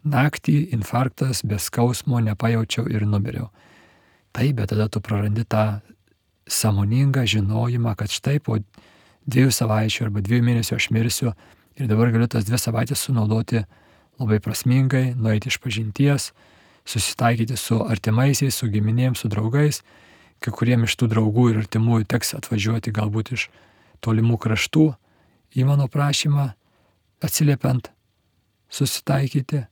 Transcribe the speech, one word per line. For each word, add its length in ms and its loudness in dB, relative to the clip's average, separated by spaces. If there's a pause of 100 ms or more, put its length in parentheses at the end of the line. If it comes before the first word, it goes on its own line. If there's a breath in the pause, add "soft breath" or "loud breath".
naktį, 680 0
infarktas, 720 -2
be 120 -2
skausmo, 640 0
nepajaučiau 680 -2
ir 180 0
numiriau." 420 -2 (840 soft breath)
Taip, 240 0
bet 120 -2
tada 200 0
tu 120 -4
prarandi 440 -2
tą 360 0 (680)
sąmoningą 800 2
žinojimą, 720 0
kad 140 -6
štai 300 -2
po 180 -2 (680 soft breath)
dviejų 240 4
savaičių 540 0
arba 160 -2
dviejų 220 2
mėnesių 340 0
aš 140 -4
mirsiu 440 0 (420 soft breath)
ir 100 -4
dabar 240 4
galiu 180 2
tas 160 -2
dvi 140 -2
savaitės 460 -2
sunaudoti 600 0 (540 soft breath)
labai 220 2
prasmingai, 760 0
nueiti 340 0
išpažinties, 840 -2 (520 soft breath)
susitaikyti 720 -2
su 280 -2
artimaisiais, 720 0
su 120 -4
giminėm, 480 0
su 120 -6
draugais. 540 0 (580 loud breath)
Kai 160 -6
kuriem 300 2
iš 100 -4
tų 160 2
draugų 380 4
ir 100 0
artimųjų 480 0
teks 300 -4
atvažiuoti 580 -2
galbūt 400 -2
iš 140 -6 (500 soft breath)
tolimų 400 2
kraštų 460 2 (680 soft breath)
į 160 2
mano 240 2
prašymą, 640 0 (680)
atsiliepiant, 680 0 (840)
susitaikyti. 1000 -2